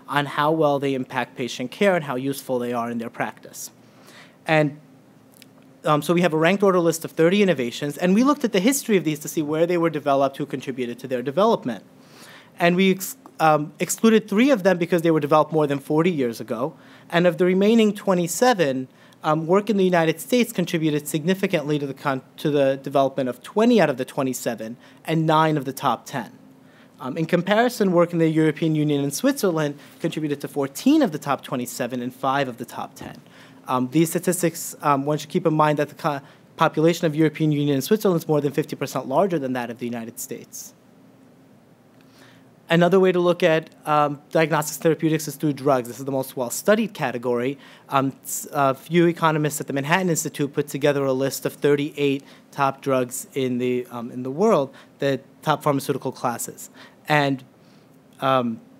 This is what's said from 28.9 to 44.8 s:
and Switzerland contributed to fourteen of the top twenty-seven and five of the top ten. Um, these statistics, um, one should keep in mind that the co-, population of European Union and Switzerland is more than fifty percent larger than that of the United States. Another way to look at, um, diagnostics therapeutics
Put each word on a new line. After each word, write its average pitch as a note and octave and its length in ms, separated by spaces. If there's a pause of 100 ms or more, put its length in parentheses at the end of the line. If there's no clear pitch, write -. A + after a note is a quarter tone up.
and C#3+ 120
Switzerland E3 640 (220)
contributed D3+ 420
to C#3+ 60
fourteen F#3+ 520
of G#3+ 120
the D3 60
top C3+ 240
twenty-seven B2 600
and B2 120
five C3+ 340
of A#2 100
the A#2 80
top - 280
ten. - 220 (520)
Um, B2+ 240
these D#3+ 180
statistics, E3+ 720
um, C#3+ 240
one D3+ 100
should D3 140
keep E3+ 160
in D#3 80
mind D3+ 240
that D3 100
the - 60
co-, D3 260 (360)
population E3 500
of D3+ 80
European D#3 380
Union C#3+ 220
and C3+ 100
Switzerland G#3 360
is - 80
more D3+ 120
than D3 120
fifty C#3+ 240
percent C3 300
larger E3 320
than C3 140
that A#2+ 180
of A2+ 80
the B2 80
United A#2 320
States. - 560 (1900)
Another F3 320
way F#3 120
to F3 60
look F3 240
at, D#3+ 280 (140)
um, D3 360 (100)
diagnostics D#3 480
therapeutics D#3 480